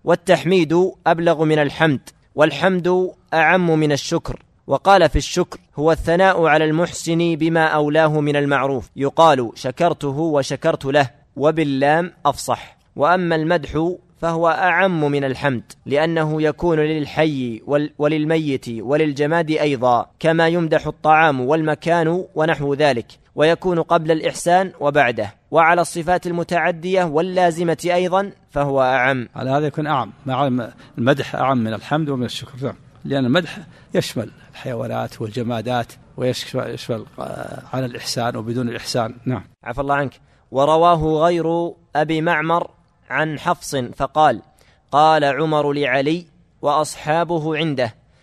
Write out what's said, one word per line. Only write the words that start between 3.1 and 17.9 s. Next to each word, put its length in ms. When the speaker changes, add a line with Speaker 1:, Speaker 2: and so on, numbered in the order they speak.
Speaker 1:
أعم 440
من 140
الشكر". 500
وقال 420
في 80
الشكر: 420
"هو 160
الثناء 540
على 180
المحسن 720
بما 300
أولاه 540
من 160
المعروف، 600
يقال: 580
'شكرته 640
وشكرت 640
له'، 260
وباللام 760
أفصح. 500
وأما 400
المدح 520
فهو 280
أعم 640
من 140
الحمد، 380
لأنه 560
يكون 380
للحي 840
وال-، 320